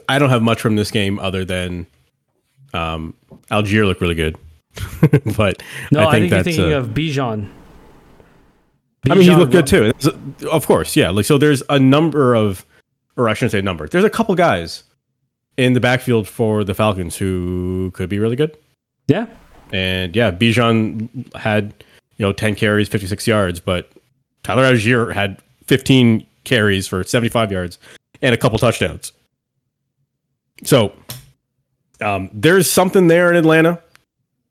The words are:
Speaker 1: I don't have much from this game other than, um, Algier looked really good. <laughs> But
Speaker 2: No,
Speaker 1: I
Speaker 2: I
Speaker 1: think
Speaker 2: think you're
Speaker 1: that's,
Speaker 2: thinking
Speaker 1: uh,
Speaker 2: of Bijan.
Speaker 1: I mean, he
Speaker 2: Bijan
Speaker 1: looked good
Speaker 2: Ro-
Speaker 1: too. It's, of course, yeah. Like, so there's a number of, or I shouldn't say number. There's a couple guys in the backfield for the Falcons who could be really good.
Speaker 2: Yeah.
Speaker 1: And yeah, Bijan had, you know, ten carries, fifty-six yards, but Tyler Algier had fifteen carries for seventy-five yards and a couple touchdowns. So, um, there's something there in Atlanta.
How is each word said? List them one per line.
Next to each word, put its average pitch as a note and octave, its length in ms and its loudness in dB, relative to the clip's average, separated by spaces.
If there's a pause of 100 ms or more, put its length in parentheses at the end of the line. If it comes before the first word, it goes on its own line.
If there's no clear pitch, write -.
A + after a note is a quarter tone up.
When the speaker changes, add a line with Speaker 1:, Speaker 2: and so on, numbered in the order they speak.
Speaker 1:
I C3 120 0
don't C#3+ 100 2
have A#2+ 140 2
much A2+ 180 0
from G#2+ 140 0
this G#2 160 -2
game G2+ 280 -2
other F#2+ 240 -6
than, F2+ 440 -8 (840)
um, D#2+ 400 -6 (360)
Algier G#2+ 360 0
looked F#2 160 -2
really F2 140 -2
good. D#2+ 220 -4 (380)
<laughs> - 600 0
But G2 280 -2 (280)
Speaker 2:
No, D3 100 2
Speaker 1:
I D#3+ 40 4
Speaker 2:
I D#3 60 4
Speaker 1:
think - 0 -
Speaker 2:
think A2 180 2
you're - 0 -
Speaker 1:
that's, F#2+ 160 2
Speaker 2:
thinking B2 280 0
Speaker 1:
uh, C#3+ 40 0
Speaker 2:
of B2 120 -4
Bijan. B2 600 -4 (1600)
Speaker 1:
I E3+ 60 4
mean, F#3+ 80 8
he F3+ 60 8
Speaker 2:
Bijan E3+ 100 8
Speaker 1:
looked C#3 120 4
good E3 200 4
Speaker 2:
Ro- A#2 200 4
Speaker 1:
too. - 60 -2
It's, - 480 -6
of D3 220 -2
course, G2 280 0
yeah. D#3 140 2
Like, G#2 160 0
so D3+ 140 2
there's D3 300 2
a C#3+ 100 2
number C#3 560 4
of, G#2 280 0 (540)
or B2 100 0
I A2 60 0
shouldn't A2+ 200 -2
say G2+ 80 0
number. F2 260 -6
There's F3+ 160 0
a A3 60 4
couple G#3 260 -2
guys A#2 480 -2 (760)
in B2+ 160 2
the B2 60 2
backfield B2 480 0
for G#2+ 360 -2
the F#2 120 -6
Falcons F#2+ 420 -2
who F#2 800 -4
could F#2 140 -8
be G2+ 100 -4
really A2+ 160 -2
good. D#3 200 -4 (520)
Speaker 2:
Yeah. G3 180 0 (480)
Speaker 1:
And F#2 420 -4
yeah, A2 160 2
Bijan A2+ 1040 -2
had, G#2+ 380 -2 (440)
you A2 80 -2
know, G2 80 0
ten G#2+ 200 -2
carries, G#2 340 0
fifty-six G2 380 -6
yards, G2 340 0
but F2+ 320 -6 (520)
Tyler A2+ 200 0
Algier A#2+ 480 2
had G2 300 -6 (240)
fifteen B2+ 600 2 (180)
carries G#2 440 0
for F#2 160 -4
seventy-five A#2 480 -2
yards F2+ 280 -8 (420)
and B2+ 140 2
a - 20 -4
couple A2 220 0
touchdowns. F#2 540 -2 (1500)
So, A2+ 300 0 (1080)
um, G2 300 -4
there's D#3 380 2
something F#3 380 2
there F3 240 4
in E3+ 40 2
Atlanta. D#3+ 460 2 (680)